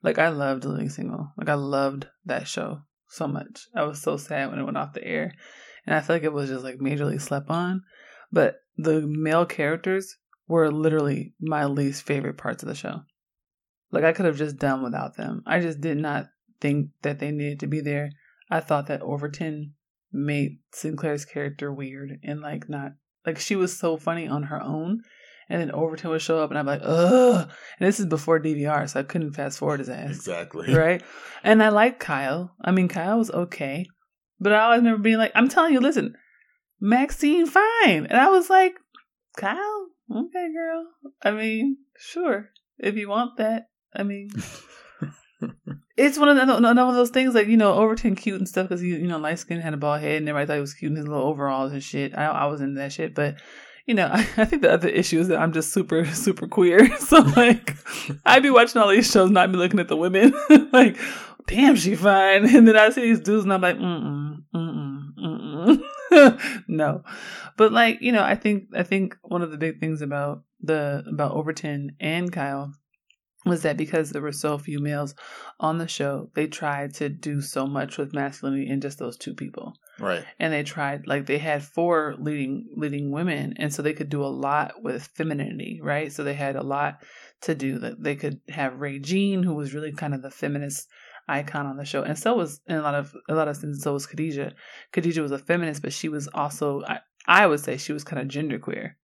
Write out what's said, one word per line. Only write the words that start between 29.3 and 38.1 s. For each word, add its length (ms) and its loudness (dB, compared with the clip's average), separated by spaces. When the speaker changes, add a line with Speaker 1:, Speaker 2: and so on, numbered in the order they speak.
Speaker 1:
fast 240 -8
forward 220 -2
his 100 -8
ass. 220 -10
Speaker 2:
Exactly. 640 -6
Speaker 1:
Right? 260 2
And 200 6
I 60 6
like 300 2
Kyle. 640 -6
I 80 -2
mean, 180 2
Kyle 300 -2
was 140 -2
okay. 560 -6
But 140 2
I 120 6
always 160 6
remember 200 2
being 160 4
like, 160 0
"I'm 160 4
telling 240 4
you, 60 4
listen, 340 0
Maxine, 680 2
fine." 580 4
And 80 -2